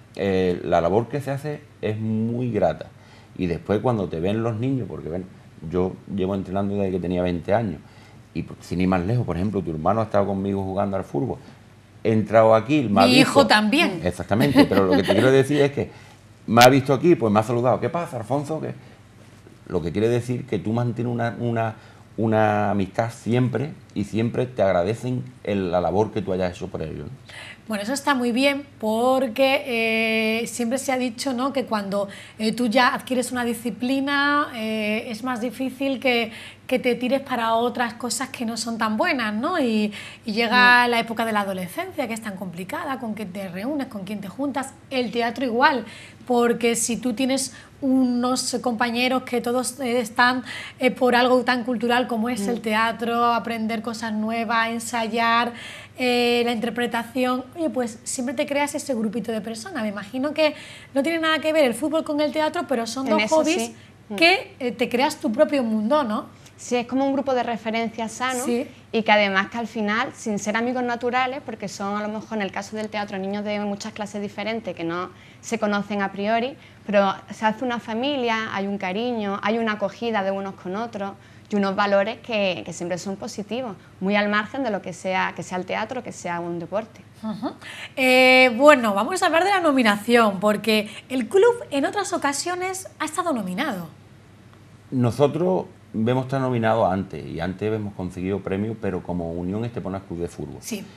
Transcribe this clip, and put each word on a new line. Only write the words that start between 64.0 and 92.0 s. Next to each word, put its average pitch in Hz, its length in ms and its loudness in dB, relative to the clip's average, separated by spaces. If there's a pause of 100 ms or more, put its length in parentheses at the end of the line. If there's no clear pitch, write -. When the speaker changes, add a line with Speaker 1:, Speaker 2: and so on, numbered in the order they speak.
Speaker 3:
Mm. 208 60 -8
Speaker 2:
que, 349 440 2
eh, 247 140 -2
te - 160 -2
creas 294 320 0
tu 269 100 0
propio 285 320 2
mundo, 226 400 2
¿no? 214 220 -4 (320)
Speaker 3:
Sí, - 200 -4
es 233 100 -2
como 269 180 0
un 277 80 2
grupo 277 200 0
de 240 100 2
referencia 226 640 -4
sano 254 360 -4
Speaker 2:
Sí. 240 220 0 (240)
Speaker 3:
y 220 120 2
que 220 80 4
además 202 380 2
que - 80 -10
al 233 100 -4
final, 220 480 -2
sin 208 240 -4
ser 214 180 -2
amigos 247 260 -2
naturales, 247 640 -2
porque 202 240 -8
son 202 320 -6
a 214 40 -4
lo 214 80 -6
mejor 214 240 -8
en 214 40 -2
el 190 100 -4
caso 202 240 -8
del 214 140 -6
teatro 208 280 -6
niños 196 280 -4
de 208 160 -2
muchas 208 320 -6
clases 208 280 -8
diferentes 208 540 -6
que 170 80 -8
no 175 260 -4 (320)
se 226 180 -6
conocen 202 420 -2
a 190 100 -2
priori, 226 440 -2 (300)
pero 196 280 4 (180)
se 220 140 -2
hace 220 180 0
una 240 160 -2
familia, 233 720 -2
hay 196 140 -2
un 202 100 -4
cariño, 202 680 -2
hay 214 160 0
una 226 140 0
acogida 214 500 -2
de 190 80 0
unos 196 240 -6
con 185 220 -8
otros 208 340 -6 (380)
y 208 80 -2
unos 196 180 2
valores 202 440 2
que, 202 460 -2
que 170 80 -10
siempre 175 240 -6
son 196 200 -6
positivos, 226 580 -8 (240)
muy 196 160 0
al 208 140 2
margen 214 340 -2
de 233 80 -2
lo 190 100 -2
que 185 120 -10
sea, 185 420 -2
que 175 80 -8
sea 185 160 -8
el 180 60 -6
teatro, 208 380 -6
que - 100 -12
sea 175 260 -8
un 170 180 -6
deporte. 185 440 -8 (200)
Speaker 2:
Ujú. 220 300 -6 (460)
Eh, 254 600 8
bueno, 254 380 8
vamos 320 260 0
a 381 60 4
hablar 330 160 4
de 381 80 2
la 392 80 2
nominación, 233 800 4
porque 214 500 2 (200)
el 247 180 -2
club 427 260 6 (160)
en 277 160 0
otras 392 280 -2